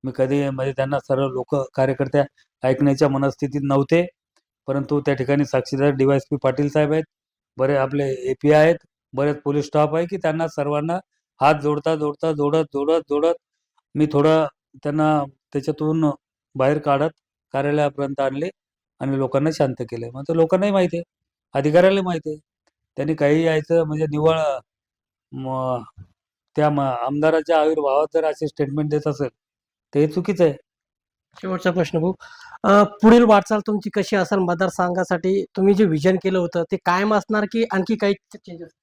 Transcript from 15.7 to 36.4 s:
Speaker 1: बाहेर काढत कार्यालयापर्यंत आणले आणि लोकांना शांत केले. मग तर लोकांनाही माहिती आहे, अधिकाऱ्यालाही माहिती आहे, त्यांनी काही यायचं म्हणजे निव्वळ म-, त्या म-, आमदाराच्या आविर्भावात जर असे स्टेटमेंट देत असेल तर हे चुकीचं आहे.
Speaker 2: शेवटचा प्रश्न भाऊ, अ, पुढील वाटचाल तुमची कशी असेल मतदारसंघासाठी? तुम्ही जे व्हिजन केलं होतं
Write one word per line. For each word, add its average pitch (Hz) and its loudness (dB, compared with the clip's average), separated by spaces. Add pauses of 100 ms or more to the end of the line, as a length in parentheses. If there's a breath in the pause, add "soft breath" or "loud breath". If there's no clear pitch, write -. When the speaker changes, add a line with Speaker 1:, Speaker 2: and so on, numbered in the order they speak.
Speaker 1:
बाहेर 139 2
काढत 147 0 (440)
कार्यालयापर्यंत 143 -2
आणले 139 -2 (500)
आणि 135 -2
लोकांना 135 0
शांत 131 -2
केले. 117 -10
मग 131 -14
तर 165 -2
लोकांनाही 185 2
माहिती 180 0
आहे, 170 -8 (500)
अधिकाऱ्यालाही 175 4
माहिती 170 -6
आहे, 151 -10 (560)
त्यांनी 151 -4
काही 151 2
यायचं 165 0
म्हणजे 156 -4
निव्वळ 156 0 (920)
म-, 131 -6 (520)
त्या 151 2
म-, 147 0
आमदाराच्या 147 0
आविर्भावात 151 0
जर 160 0
असे 151 -4
स्टेटमेंट 147 -4
देत 151 -2
असेल 143 -4 (680)
तर 143 4
हे 151 4
चुकीचं 180 -2
आहे. 147 2 (880)
Speaker 2:
शेवटचा 185 -4
प्रश्न 165 -2
भाऊ, 180 -2 (500 loud breath)
अ, 202 6
पुढील 226 6
वाटचाल 214 4
तुमची 208 -6
कशी 202 -4
असेल 190 0
मतदारसंघासाठी? 180 -2
तुम्ही 196 0
जे 208 4
व्हिजन 165 2
केलं 185 -2
होतं 175 -4